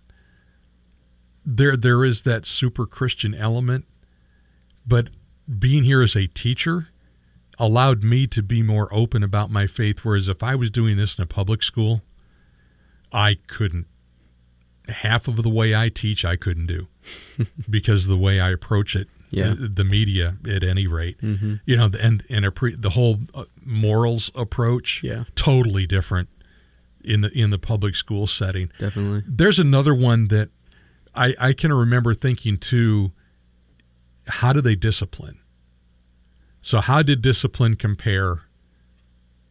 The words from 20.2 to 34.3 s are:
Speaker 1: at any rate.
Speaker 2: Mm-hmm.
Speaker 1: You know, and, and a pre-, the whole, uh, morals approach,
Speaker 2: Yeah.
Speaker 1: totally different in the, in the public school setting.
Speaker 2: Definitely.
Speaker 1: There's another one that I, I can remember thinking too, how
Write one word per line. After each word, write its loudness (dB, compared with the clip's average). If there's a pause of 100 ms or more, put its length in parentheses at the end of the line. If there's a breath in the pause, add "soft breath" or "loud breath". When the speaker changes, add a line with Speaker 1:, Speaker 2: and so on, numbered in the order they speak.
Speaker 1:
at -2
any 0
rate. -4
Speaker 2:
Mm-hmm. -4 (100)
Speaker 1:
You 2
know, 4 (100)
and, 2
and -2
a 0
pre-, -4
the -2
whole, 2 (140)
uh, -12 (200)
morals 0
approach, -4
Speaker 2:
Yeah. -6 (100)
Speaker 1:
totally 2
different -2 (760 soft breath)
in 0
the, -2
in 2
the -2
public -4
school -4
setting. -4
Speaker 2:
Definitely. -4
Speaker 1:
There's 2
another 4
one 4
that 2 (680 soft breath)
I, 0
I 2
can 0
remember 2
thinking -2
too, 2 (1120 soft breath)
how 0